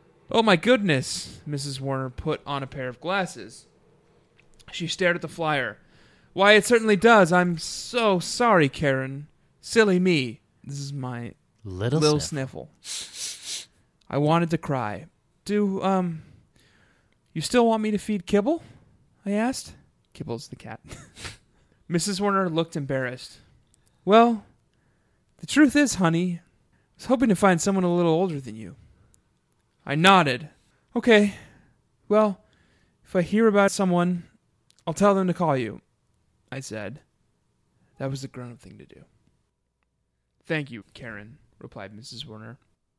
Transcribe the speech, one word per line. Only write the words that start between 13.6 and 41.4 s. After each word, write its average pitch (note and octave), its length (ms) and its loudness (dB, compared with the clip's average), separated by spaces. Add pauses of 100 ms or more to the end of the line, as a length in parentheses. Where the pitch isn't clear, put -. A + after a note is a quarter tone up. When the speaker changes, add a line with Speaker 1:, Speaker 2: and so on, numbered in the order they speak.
Speaker 1:
I - 80 -6
wanted D#3+ 340 0
to E3 60 0
cry. A#2+ 480 -6 (400)
"Do, G3+ 360 -2
um, F3+ 420 -2 (1080)
you D#3+ 80 -6
still A#3+ 260 2
want A3 160 2
me G#3+ 80 -2
to G#3 60 0
feed G#3 280 -6
Kibble?" G#3+ 360 0 (640)
I G3 60 -6
asked. A#3 420 -4 (400)
Kibble's A#2 360 -10
the B2+ 80 -18
cat. - 240 -16 (520)
<laughs> - 540 -20
Missus F3 320 -4
Warner G3 300 0
looked E3 260 -2
embarrassed. C3+ 640 -6 (640)
"Well, A3+ 420 4 (920)
the D#3+ 100 -16
truth C#4 300 4
is, C#4+ 180 2
honey, F3 460 0
I - 20 -20 (540)
was - 80 -18
hoping B3 240 2
to F#3 60 4
find F3+ 260 4
someone F#3+ 240 0
a F3 100 0
little E3+ 180 2
older E3 280 -2
than A2 160 -14
you." F#2+ 180 -16 (1120)
I C#3 100 -4
nodded. D#3+ 540 4 (460)
"Okay. G#3 400 4 (720)
Well, G#3 340 2 (600)
if - 100 -8
I F3+ 60 2
hear G#3 260 2
about G3+ 240 4
someone, F3 520 0 (640)
I'll E3 80 -6
tell G3 220 4
them F#3+ 120 0
to E3+ 60 0
call D#3 240 0
you," A2 240 -8 (720)
I C3+ 100 -10
said. A2 400 -12 (960)
That C3+ 120 -8
was C3+ 120 -8
the C3+ 80 -10
grown-up B2 300 -16
thing G#2 200 -20
to - 60 -20
do. - 180 -20 (1400)
"Thank D3+ 260 -6
you, G#2+ 120 -14 (100)
Karen," A2 440 -16 (220)